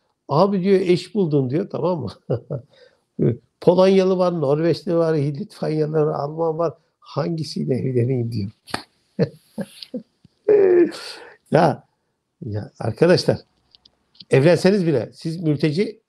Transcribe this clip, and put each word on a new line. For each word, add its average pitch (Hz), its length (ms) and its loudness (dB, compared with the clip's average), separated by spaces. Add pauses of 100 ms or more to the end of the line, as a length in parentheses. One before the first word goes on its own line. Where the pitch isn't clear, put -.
(280)
abi 185 340 2
diyor 190 180 4
eş 180 340 0
buldum 147 360 0
diyor 175 200 -4
tamam 165 300 -4
mı? 120 120 -8 (1080)
<laughs> 131 200 0 (200)
Polonyalı 185 580 4
var, 180 220 0
Norveçli 156 560 0
var, 165 180 0
Litvanyalı 151 800 -4
var, 156 220 0
Alman 156 440 -4
var. 165 160 -2 (260)
Hangisiyle 151 760 -6
evleneyim 123 580 -2
diyor. 110 180 -6 (680)
<laughs> - 1700 -2 (600)
Ya, 151 340 2 (580)
ya 104 360 -8
arkadaşlar 123 600 0 (920)
evlenseniz 175 560 4
bile 135 280 -2
siz 165 280 -10
mülteci 160 680 -2